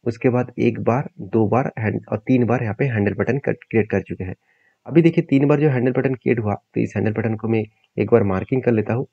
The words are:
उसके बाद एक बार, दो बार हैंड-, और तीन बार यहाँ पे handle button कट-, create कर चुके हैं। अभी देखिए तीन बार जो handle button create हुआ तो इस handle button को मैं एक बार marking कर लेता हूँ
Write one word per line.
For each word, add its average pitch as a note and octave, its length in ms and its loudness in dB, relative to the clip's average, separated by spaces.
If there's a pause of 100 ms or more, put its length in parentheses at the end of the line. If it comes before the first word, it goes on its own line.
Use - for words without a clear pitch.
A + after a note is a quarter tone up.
उसके A#2+ 260 0
बाद B2 300 -2
एक A#2 200 0
बार, A2+ 300 0 (120)
दो A2 260 0
बार A#2+ 320 0
हैंड-, A2 320 -4
और A2+ 60 -2
तीन B2 280 2
बार A#2+ 180 0
यहाँ G#2 160 -4
पे C#3 60 0
handle G#2 280 0
button G#2 240 -2
कट-, - 320 -4
create G#2+ 200 0
कर G2 120 0
चुके E2+ 220 -10
हैं। F#2 120 -8 (520)
अभी C#3+ 140 0
देखिए E3 220 2
तीन C#3 240 2
बार D3 120 2
जो D3+ 100 4
handle B2+ 220 2
button C3+ 220 0
create A#2+ 260 0
हुआ G#2+ 140 -2
तो - 280 -6
इस A2 140 -2
handle G#2+ 160 0
button A2+ 240 -2
को A2 120 -8
मैं A2 180 0 (320)
एक G#2 140 0
बार A2+ 120 6
marking G2 400 -2
कर A#2+ 80 2
लेता G#2+ 220 0
हूँ C3 200 -4